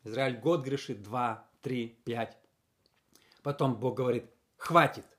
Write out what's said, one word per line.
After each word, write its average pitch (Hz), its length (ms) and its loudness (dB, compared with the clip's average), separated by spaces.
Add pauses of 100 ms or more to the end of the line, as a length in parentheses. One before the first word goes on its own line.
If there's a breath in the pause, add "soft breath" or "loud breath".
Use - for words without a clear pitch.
Израиль 123 320 0
год 151 280 2
грешит, 135 380 -4
два, 113 460 -4 (120)
три, 120 440 -4
пять. 117 340 -4 (1040 soft breath)
Потом 139 320 0
Бог 113 220 -2
говорит: 123 280 0 (320)
«Хватит». - 480 4 (140)